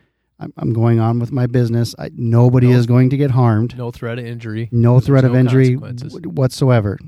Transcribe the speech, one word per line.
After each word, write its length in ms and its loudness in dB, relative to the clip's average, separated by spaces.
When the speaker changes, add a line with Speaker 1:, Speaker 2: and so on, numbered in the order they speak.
Speaker 1:
I'm, 180 -14
I'm 160 -4
going 260 2
on 200 0
with 120 -6
my 160 -2
business. 500 -2
I, 160 -12
nobody 540 2
Speaker 2:
No 100 4
Speaker 1:
is 80 2
going 260 2
to 60 -2
get 140 0
harmed. 460 0
Speaker 2:
No 140 -10
threat 280 -10
of 60 -12
injury. 460 -10
Speaker 1:
No 240 4
Speaker 2:
There's 120 4
Speaker 1:
threat 180 4
of 80 2
Speaker 2:
no 60 2
Speaker 1:
injury 360 4
Speaker 2:
consequences. 380 -12
Speaker 1:
w-, 180 -14
whatsoever. 760 0